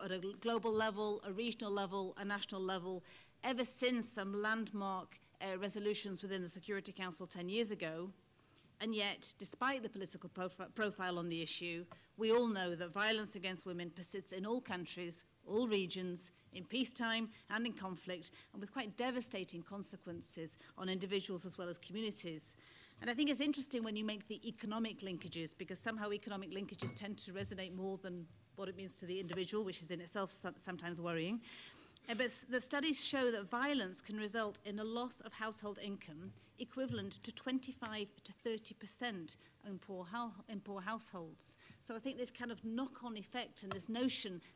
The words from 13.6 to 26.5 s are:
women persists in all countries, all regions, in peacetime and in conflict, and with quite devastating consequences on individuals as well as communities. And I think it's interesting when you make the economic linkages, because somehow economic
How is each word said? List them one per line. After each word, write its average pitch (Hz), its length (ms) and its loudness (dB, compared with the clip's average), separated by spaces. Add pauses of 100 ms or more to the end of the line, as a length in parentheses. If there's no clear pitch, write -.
women 175 260 -2
persists 185 420 -4
in 190 120 -2
all 233 160 2
countries, 175 640 -2 (220)
all 233 220 4
regions, 185 640 2 (200)
in 185 120 -8
peacetime 226 640 4 (220)
and 220 140 2
in 240 80 0
conflict, 185 600 -4 (200)
and 202 80 -8
with 202 120 -6
quite - 240 -2
devastating 233 680 0
consequences 170 960 -6 (180)
on 185 120 -2
individuals 185 580 2
as 180 100 -2
well 180 120 -4
as 170 100 -2
communities. 180 800 -2 (440)
And - 80 0
I 240 60 2
think 285 160 6
it's 262 100 4
interesting 269 440 4
when 214 120 0
you 214 80 2
make 214 220 -2
the 220 200 -6
economic 220 520 0
linkages, 170 580 -4
because 180 220 -4
somehow 220 320 0
economic 202 420 -2